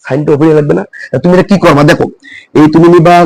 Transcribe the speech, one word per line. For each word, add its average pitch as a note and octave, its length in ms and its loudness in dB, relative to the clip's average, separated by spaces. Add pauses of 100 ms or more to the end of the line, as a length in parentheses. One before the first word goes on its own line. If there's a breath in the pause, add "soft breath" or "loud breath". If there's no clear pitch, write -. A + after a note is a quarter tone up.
সাইনটা D3+ 280 -6
উপরে D3 160 0
নিয়ে D#3 120 0
লাগবে D3 140 -2
না। F#3+ 100 -6 (260 loud breath)
তা - 80 -6
তুমি F3+ 160 -2
এটা F#3 160 0
কি G3+ 80 0
করবা? D3 240 0
দেখো, D3+ 240 0 (480 loud breath)
এই D3 180 2
তুমি E3 160 2
নিবা F3 380 2